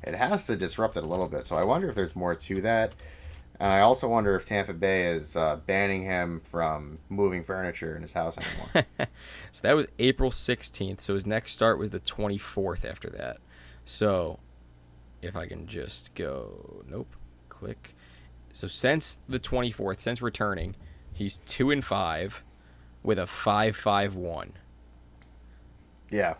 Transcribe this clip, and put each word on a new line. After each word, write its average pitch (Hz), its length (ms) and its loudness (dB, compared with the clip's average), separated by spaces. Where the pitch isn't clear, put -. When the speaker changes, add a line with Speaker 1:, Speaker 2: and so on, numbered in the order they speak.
Speaker 1:
it 82 120 -4
has 151 300 2
to 113 100 2
disrupt 92 420 0
it 80 60 -2
a 78 40 -6
little 90 200 0
bit. 71 200 -4
So 82 100 0
I 85 60 4
wonder 151 260 2
if 110 60 -6
there's 92 200 0
more 87 200 0
to - 260 -4
that. 113 320 2
And 98 100 2
I 98 120 6
also 127 260 6
wonder 107 300 4
if - 80 -2
Tampa 98 280 0
Bay 92 340 4
is, 80 280 -2
uh, 78 300 2
banning 98 380 2
him 87 380 -2
from 78 560 -4
moving 95 340 2
furniture 87 520 -4
in 80 80 -10
his 78 100 -14
house 82 240 -2
anymore. - 540 0
Speaker 2:
<laughs> - 280 -4
So - 160 -2
that 139 80 6
was 151 120 2
April 127 320 4
sixteenth. - 720 -2
So 98 140 0
his 95 100 -2
next 107 280 -2
start 110 260 4
was 104 100 -2
the 101 100 -6
twenty-fourth 101 880 -2
after - 240 -10
that. 62 280 -8
So 90 540 2
if 87 120 -8
I 85 120 -6
can 82 180 -10
just - 480 -10
go, 62 720 -8
nope, - 280 -10
click. - 460 -14
So - 140 -8
since 147 500 2
the 127 120 -2
twenty-fourth, 110 600 -2
since 120 220 -4
returning, 98 540 -2
he's 101 260 -4
two 135 240 2
and 139 120 2
five 92 600 -2
with 107 160 2
a 90 80 0
five 107 500 4
five 101 400 4
one. 87 380 -6
Speaker 1:
Yeah. 95 280 2